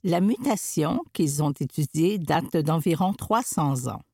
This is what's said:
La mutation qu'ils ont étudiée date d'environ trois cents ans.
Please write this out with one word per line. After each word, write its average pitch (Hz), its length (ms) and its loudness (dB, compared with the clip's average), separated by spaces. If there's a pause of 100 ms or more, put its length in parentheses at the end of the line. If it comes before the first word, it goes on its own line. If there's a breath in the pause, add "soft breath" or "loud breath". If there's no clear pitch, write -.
La 175 160 2
mutation 208 800 0 (120)
qu'ils 147 280 0
ont 143 120 0
étudiée 160 680 0
date 160 380 0
d'environ 165 560 2
trois - 280 0
cents 139 460 -2
ans. - 140 -8 (120)